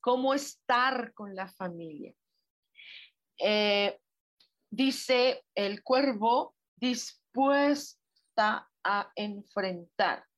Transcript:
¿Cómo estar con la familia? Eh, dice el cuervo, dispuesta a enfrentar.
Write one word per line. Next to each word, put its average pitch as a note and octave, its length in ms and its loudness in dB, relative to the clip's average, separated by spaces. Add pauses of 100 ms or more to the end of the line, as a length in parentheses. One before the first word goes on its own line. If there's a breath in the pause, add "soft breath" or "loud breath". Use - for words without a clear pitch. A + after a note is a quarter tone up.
¿Cómo B3+ 340 2
estar B3 800 -2
con G3+ 220 -12
la F#3+ 100 -8
familia? E3+ 640 -10 (1300 loud breath)
Eh, G3+ 600 2 (680)
dice B3+ 760 0 (100)
el G3+ 300 -4
cuervo, B3+ 720 0 (180)
dispuesta C4+ 1900 -2 (140)
a G3+ 320 -2
enfrentar. G3 1120 -4 (120)